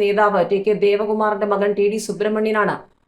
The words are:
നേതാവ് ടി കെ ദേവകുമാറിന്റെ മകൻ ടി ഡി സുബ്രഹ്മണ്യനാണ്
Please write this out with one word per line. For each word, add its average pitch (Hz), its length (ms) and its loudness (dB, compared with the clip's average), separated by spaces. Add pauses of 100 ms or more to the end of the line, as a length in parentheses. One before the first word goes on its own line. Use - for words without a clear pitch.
നേതാവ് 202 400 2 (100)
ടി 196 120 2
കെ 214 100 0 (120)
ദേവകുമാറിന്റെ 208 680 0
മകൻ 202 260 0
ടി 202 140 2
ഡി 220 140 -4
സുബ്രഹ്മണ്യനാണ് 214 680 -2 (340)